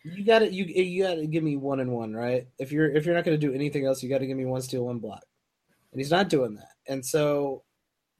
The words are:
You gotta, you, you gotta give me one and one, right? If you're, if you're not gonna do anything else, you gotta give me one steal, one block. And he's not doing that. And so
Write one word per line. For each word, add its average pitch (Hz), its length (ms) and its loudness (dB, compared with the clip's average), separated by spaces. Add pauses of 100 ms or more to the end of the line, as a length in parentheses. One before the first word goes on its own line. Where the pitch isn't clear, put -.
You 180 200 -10
gotta, 220 300 6
you, 190 120 -2
you 180 380 0
gotta 170 240 0
give 156 160 0
me 147 120 0
one 135 240 -2
and 127 120 -2
one, 113 220 -4
right? 123 340 -2 (120)
If 135 120 -8
you're, 151 200 4
if 151 140 2
you're 170 100 2
not 170 80 2
gonna 165 140 2
do 147 160 0
anything 139 320 -2
else, 135 180 0
you 127 60 -6
gotta 135 180 0
give 135 100 -4
me 131 80 -4
one 131 160 -2
steal, 127 240 -4
one 123 140 -4
block. 104 240 -12 (680)
And 131 80 -8
he's 139 120 -6
not 185 180 4
doing 123 260 2
that. - 140 -20 (180)
And 135 180 -6
so 143 580 0 (560)